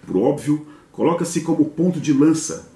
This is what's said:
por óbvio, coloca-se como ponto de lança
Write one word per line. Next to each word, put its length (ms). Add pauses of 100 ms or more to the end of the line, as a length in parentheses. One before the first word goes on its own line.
por 120
óbvio, 500 (240)
coloca-se 520
como 280
ponto 300
de 120
lança 640